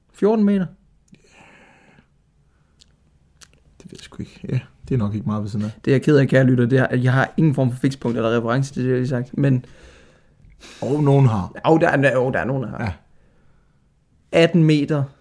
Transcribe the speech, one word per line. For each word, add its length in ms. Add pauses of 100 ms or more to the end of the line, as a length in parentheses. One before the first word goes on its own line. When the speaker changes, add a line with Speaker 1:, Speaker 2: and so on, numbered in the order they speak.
(140)
Speaker 1:
Fjorten 320
meter? 200 (3000)
Speaker 2:
Det 140
ved 80
jeg 40
sgu 200
ikke. 160 (100)
Ja, 100 (300)
det 60
er 20
nok 180
ikke 100
meget 180
ved 60
siden 160
af. 60 (140)
Speaker 1:
Det 60
er 40
jeg 60
ked 160
af, 100
kære 160
lytter. 220
Det 140
er, 180
jeg 160
har 240
ingen 180
form 160
for 60
fikspunkt 400
eller 200
reference 360
til 100
det, 60
jeg 60
har 40
lige 100
sagt. 280
Men 280 (1160)
Speaker 2:
Og 220
nogen 240
har. 260 (140)
Speaker 1:
Jo, 100
der 120
er, 240
jo, 180
der 80
er 60
nogen, 180
der 60
har. 140
Speaker 2:
Ja. 100 (1500)
Speaker 1:
Atten 200
meter. 400 (180)